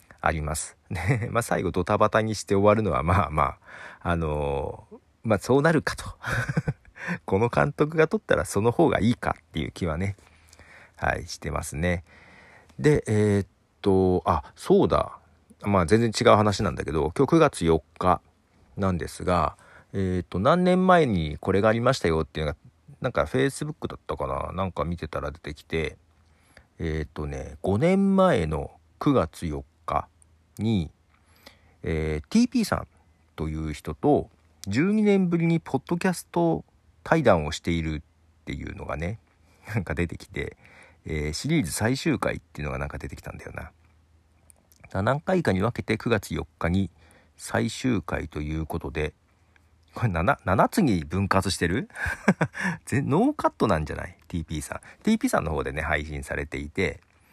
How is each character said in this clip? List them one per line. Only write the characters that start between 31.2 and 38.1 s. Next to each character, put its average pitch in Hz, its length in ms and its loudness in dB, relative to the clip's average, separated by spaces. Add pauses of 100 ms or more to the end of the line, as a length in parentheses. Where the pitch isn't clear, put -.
え 78 400 -2
ー、 - 80 -18
テ - 80 4
ィ 233 60 6
ー 247 60 -2
ピ 247 120 0
ー - 20 2
さ - 120 -2
ん - 120 -8 (480)
と 78 140 -4
い 78 60 -4
う 78 180 -4
人 - 200 -10
と、 139 360 2 (380)
十 139 220 2
二 214 120 2
年 196 260 4
ぶ 170 80 0
り 165 100 2
に 165 140 2
ポ - 180 -4
ッ - 80 -4
ド 170 120 0
キ 190 100 0
ャ 180 60 0
ス - 180 -12
ト 165 320 0 (380)
対 165 200 2
談 92 220 6
を 76 80 -6
し - 80 -8
て - 120 -4
い 85 100 0
る 78 140 -4
っ - 500 -18